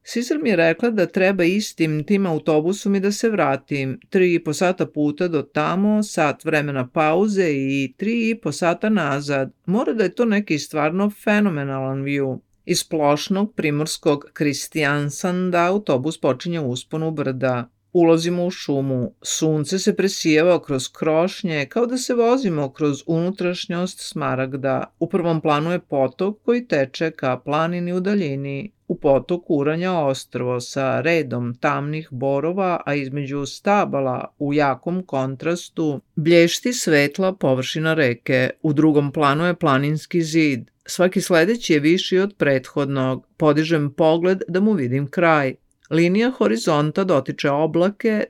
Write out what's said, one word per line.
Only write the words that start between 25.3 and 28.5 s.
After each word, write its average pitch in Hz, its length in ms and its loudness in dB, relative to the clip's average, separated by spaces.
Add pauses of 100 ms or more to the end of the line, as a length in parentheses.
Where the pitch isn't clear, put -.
planu 151 320 0
je 180 60 -2
potok 151 640 -2
koji 240 240 0
teče 151 440 -2
ka 131 260 -4
planini 175 560 -2
u 185 80 -2
daljini. 139 720 -4 (160)